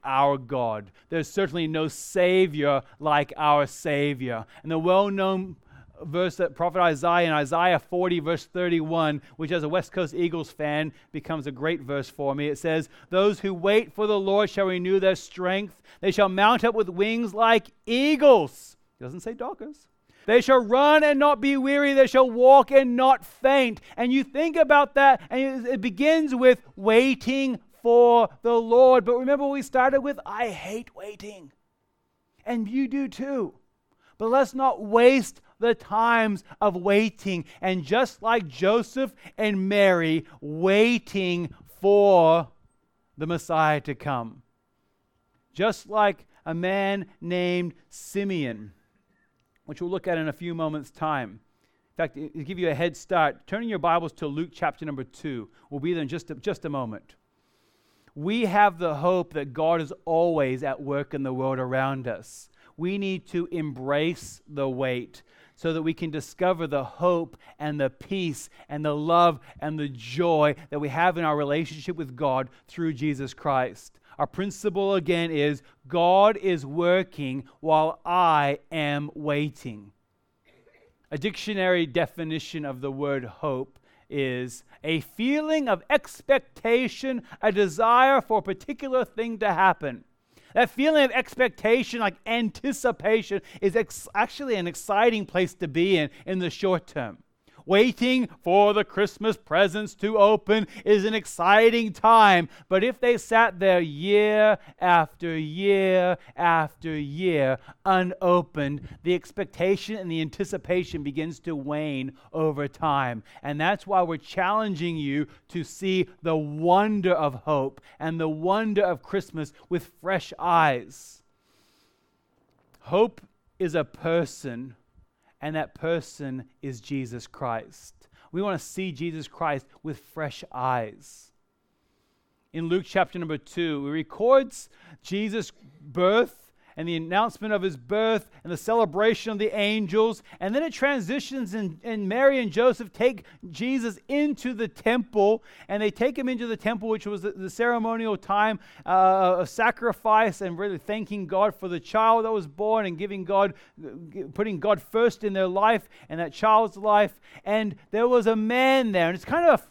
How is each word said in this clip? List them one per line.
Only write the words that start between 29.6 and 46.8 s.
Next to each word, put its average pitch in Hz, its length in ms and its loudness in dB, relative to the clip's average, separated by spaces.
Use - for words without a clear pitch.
started 269 400 2
with? 277 240 -4
I 220 240 -6
hate 202 480 -12
waiting. 196 560 -18
And 226 200 -4
you 254 220 -2
do 269 200 -4
too. 254 500 -6
But 226 140 -4
let's 262 240 2
not 262 280 -2
waste 233 600 4
the 233 160 2
times 220 720 0
of 202 140 2
waiting. 196 680 0
And 185 240 -2
just 214 380 -2
like 226 260 0
Joseph 208 640 -2
and 202 320 -2
Mary 175 560 2
waiting 180 1120 0
for 190 680 6
the 156 80 -6
Messiah 156 560 0
to 143 120 -8
come, 120 460 -8
just 202 340 -4
like 202 380 0
a 160 80 -6
man 196 500 -2